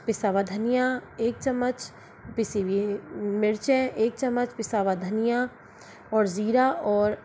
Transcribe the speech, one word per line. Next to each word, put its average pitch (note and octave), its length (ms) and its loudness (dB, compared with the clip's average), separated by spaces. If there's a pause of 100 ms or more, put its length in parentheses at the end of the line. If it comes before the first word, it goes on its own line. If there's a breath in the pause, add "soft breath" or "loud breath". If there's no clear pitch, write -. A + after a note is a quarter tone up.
पिसा G#3+ 240 0
हुआ G3 140 4
धनिया, B3 580 0 (180)
एक A#3 180 0
चम्मच B3 540 -2 (440 loud breath)
पिसी G#3+ 260 -2
हुई F#3+ 180 0 (560)
मिर्चें, A3 540 2
एक A#3 260 0
चम्मच B3 380 -2
पिसा A3 260 -2
हुआ F#3+ 160 2
धनिया A3+ 520 0 (640 loud breath)
और G#3+ 140 4
ज़ीरा A3+ 440 2
और G#3 540 2